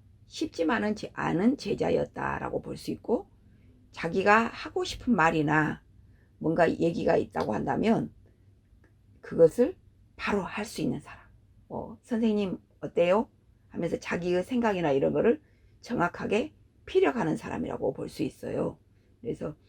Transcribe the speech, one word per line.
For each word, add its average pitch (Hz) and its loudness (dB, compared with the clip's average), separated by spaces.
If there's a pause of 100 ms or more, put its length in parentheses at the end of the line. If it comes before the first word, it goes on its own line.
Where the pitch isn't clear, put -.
(260)
쉽지만은 214 -2
제-, - -10
않은 165 2
제자였다라고 147 -2
볼 135 -10
수 - -10
있고, - -4 (640)
자기가 202 2
하고 - -6
싶은 - -2
말이나 156 2 (560)
뭔가 160 2
얘기가 165 0
있다고 - -2
한다면 147 0 (1080)
그것을 165 4 (380)
바로 202 -2
할 - -8
수 - -8
있는 143 -2
사람. - -20 (440)
어, - -10
선생님 214 0 (220)
어때요? 175 2 (400)
하면서 170 -4
자기의 180 -2
생각이나 208 0
이런 139 2
거를 185 2 (400)
정확하게 214 -2 (340)
피력하는 277 2
사람이라고 - -6
볼 - -8
수 - -8
있어요. 120 -4 (420)
그래서 156 -8 (140)